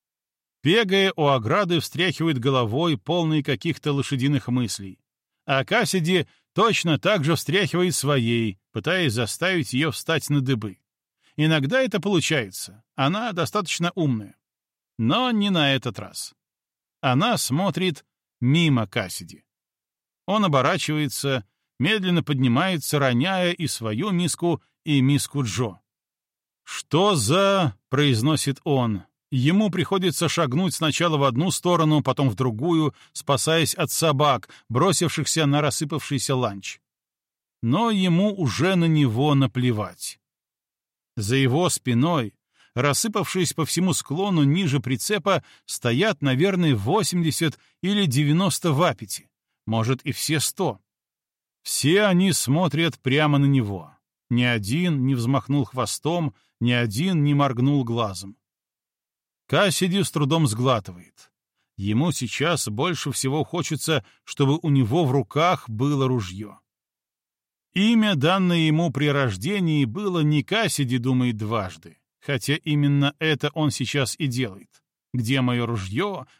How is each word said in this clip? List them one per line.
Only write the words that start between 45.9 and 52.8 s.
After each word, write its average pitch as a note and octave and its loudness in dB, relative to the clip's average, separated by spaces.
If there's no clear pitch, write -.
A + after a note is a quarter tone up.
наверное, D#3 2
восемьдесят E3 0
или G3+ 0
девяносто D3+ 2
вапити, C3 -2
может, A2+ 0
и D3 -6
все D3+ -4
сто. C3+ -4
Все F3+ 2
они F#3 4
смотрят D#3+ 0